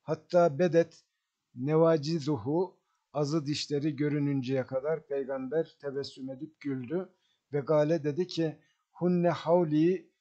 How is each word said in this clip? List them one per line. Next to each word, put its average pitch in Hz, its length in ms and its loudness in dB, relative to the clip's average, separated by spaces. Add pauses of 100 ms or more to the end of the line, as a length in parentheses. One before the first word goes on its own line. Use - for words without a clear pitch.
Hatta 160 580 2
bedet 165 440 2 (520)
nevacizuhu, 151 1200 0 (360)
azı 147 320 -2
dişleri 147 500 -4
görününceye 139 680 -2
kadar 143 420 -4
peygamber 139 760 -4
tebessüm 135 480 -8
edip 139 300 -14
güldü. 143 500 -6 (440)
Ve 147 60 0
gale 151 440 2
dedi 147 240 -2
ki, 156 300 -4 (340)
hunne 175 380 2
havli 165 920 2